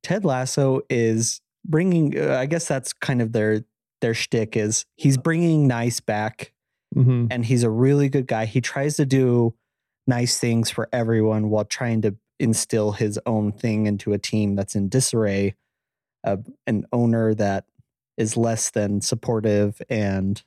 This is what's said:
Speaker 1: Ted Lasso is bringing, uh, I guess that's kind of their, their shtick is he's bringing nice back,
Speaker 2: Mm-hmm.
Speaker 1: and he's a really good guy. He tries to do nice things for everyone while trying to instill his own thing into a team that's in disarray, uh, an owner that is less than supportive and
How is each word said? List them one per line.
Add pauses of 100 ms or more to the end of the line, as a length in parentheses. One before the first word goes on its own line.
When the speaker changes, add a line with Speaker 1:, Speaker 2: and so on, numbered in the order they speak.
Speaker 1:
Ted
Lasso
is (240)
bringing,
uh,
I
guess
that's
kind
of
their, (380)
their
shtick
is (100)
he's
bringing
nice
back, (440)
Speaker 2:
Mm-hmm.
Speaker 1:
and
he's
a
really
good
guy.
He
tries
to
do (520)
nice
things
for
everyone
while
trying
to (240)
instill
his
own
thing
into
a
team
that's
in
disarray, (680)
uh, (300)
an
owner
that (500)
is
less
than
supportive
and